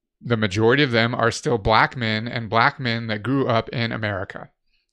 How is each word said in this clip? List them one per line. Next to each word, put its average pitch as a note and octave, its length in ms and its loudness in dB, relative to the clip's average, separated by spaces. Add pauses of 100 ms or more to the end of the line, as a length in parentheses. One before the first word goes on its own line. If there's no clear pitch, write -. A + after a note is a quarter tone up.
(200)
the A#2 160 -2
majority A2 460 4
of C3+ 80 2
them A#2 240 2
are A#2 160 2
still B2 280 -2
black A2+ 380 2
men, A2 300 -2
and A#2 240 -8
black A#2 300 2
men A#2 260 -4
that G#2+ 160 -6
grew C3 240 0
up A2+ 220 0
in A#2 240 -4
America. G#2 580 -6 (420)